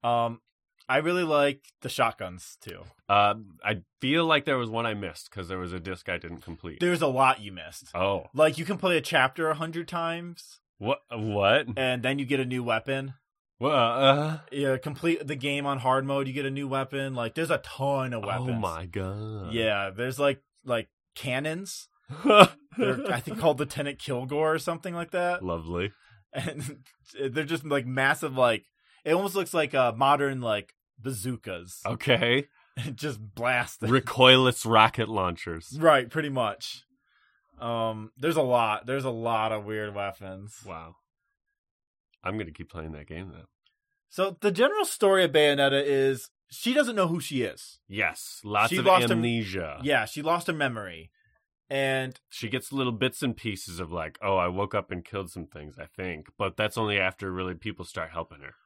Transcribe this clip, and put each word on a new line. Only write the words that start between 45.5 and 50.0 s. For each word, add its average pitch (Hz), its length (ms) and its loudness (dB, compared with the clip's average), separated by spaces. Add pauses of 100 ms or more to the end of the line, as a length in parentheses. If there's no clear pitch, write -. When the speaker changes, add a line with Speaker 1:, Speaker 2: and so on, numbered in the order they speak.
Speaker 1:
is 135 460 0 (200)
she - 240 -2
doesn't 254 220 2
know 190 120 2
who 160 120 0
she 131 220 -4
is. - 460 -8
Speaker 2:
Yes, 98 560 -6
lots 104 280 2
Speaker 1:
She 175 60 0
Speaker 2:
of 131 80 0
Speaker 1:
lost 185 220 6
her 113 60 2
Speaker 2:
amnesia. 104 720 -2
Speaker 1:
Yeah, 131 220 2